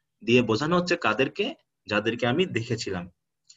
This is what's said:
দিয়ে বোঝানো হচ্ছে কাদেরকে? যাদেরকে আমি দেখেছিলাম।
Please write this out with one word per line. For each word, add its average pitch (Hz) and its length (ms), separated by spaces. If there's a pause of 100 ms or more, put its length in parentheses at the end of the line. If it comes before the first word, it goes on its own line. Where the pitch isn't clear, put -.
(260)
দিয়ে 120 160
বোঝানো 143 380
হচ্ছে 180 160
কাদেরকে? 135 580 (340)
যাদেরকে 110 400
আমি 160 180
দেখেছিলাম। 107 640 (460)